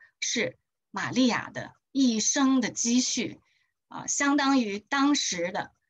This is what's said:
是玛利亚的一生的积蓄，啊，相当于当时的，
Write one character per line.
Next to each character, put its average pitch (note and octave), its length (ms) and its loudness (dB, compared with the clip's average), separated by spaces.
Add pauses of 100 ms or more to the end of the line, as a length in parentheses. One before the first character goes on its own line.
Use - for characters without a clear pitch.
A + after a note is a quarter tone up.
(200)
是 - 400 -4 (320)
玛 F3+ 180 -6
利 B3 160 2
亚 G3 240 -2
的 - 240 -12 (180)
一 B3 280 2
生 C4+ 420 2
的 G3 80 -2
积 A#3 320 0
蓄， - 380 -4 (480)
啊， - 180 -14
相 C#4+ 320 0
当 C#4 220 4
于 G#3 180 -2
当 C#4 380 2
时 F3+ 360 -2
的， F#3+ 200 -8 (180)